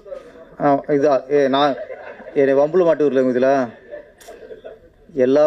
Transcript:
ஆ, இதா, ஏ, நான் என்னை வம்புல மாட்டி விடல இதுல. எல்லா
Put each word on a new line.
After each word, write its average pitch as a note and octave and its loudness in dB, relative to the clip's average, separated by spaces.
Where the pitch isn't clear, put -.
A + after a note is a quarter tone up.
ஆ, D#3+ -2
இதா, C#3+ 2
ஏ, D3 2
நான் C#3+ 2
என்னை C3+ 4
வம்புல D#3+ 2
மாட்டி D3+ 2
விடல C3 2
இதுல. B2 0
எல்லா C3+ 4